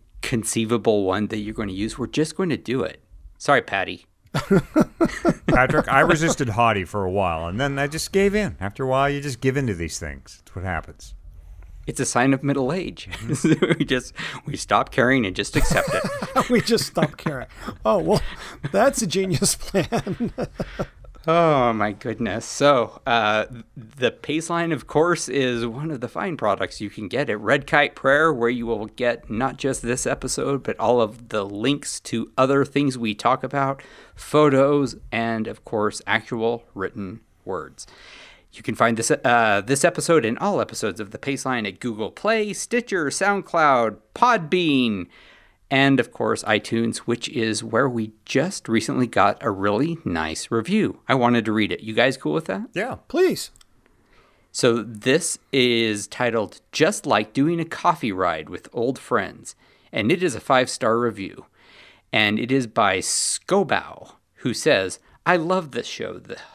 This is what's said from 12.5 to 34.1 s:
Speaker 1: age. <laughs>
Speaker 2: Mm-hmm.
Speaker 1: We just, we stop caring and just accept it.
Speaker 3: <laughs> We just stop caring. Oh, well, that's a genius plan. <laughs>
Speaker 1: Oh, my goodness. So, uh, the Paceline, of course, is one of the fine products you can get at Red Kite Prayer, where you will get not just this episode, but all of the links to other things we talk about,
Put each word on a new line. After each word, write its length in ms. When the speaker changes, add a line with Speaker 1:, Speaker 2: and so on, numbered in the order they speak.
Speaker 1:
age. 420
<laughs> 80
Speaker 2:
Mm-hmm. 540
Speaker 1:
We 80
just, 280
we 100
stop 360
caring 340
and 100
just 200
accept 380
it. 100
Speaker 3:
<laughs> 40
We 120
just 260
stop 300
caring. 300
Oh, 140
well, 220
that's 300
a 60
genius 480
plan. 840
<laughs> 40
Speaker 1:
Oh, 460
my 220
goodness. 520
So, 640
uh, 380
the 340
Paceline, 640
of 140
course, 420
is 360
one 240
of 120
the 80
fine 260
products 460
you 80
can 180
get 220
at 100
Red 260
Kite 300
Prayer, 380
where 160
you 160
will 220
get 420
not 260
just 280
this 220
episode, 580
but 180
all 180
of 300
the 160
links 560
to 360
other 280
things 320
we 180
talk 260
about, 400